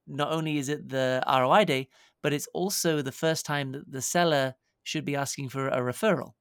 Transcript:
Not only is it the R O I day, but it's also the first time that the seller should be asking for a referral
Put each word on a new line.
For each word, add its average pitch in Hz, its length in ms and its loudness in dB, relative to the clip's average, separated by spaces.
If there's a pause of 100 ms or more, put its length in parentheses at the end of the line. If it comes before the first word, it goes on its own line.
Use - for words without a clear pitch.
Not 143 260 -2
only 156 280 0
is 135 100 -4
it 147 200 -4
the 131 360 0
R 131 200 2
O 131 60 4
I 208 120 8
day, 135 260 -2 (320)
but 147 100 0
it's 143 220 -2
also 170 480 0
the 131 100 -4
first 160 320 0
time 143 280 -4
that 139 200 -12
the 135 120 -8
seller 147 500 2 (300)
should 156 220 -4
be 143 100 -2
asking 139 340 -4
for 135 180 -2
a 139 120 0
referral 127 600 0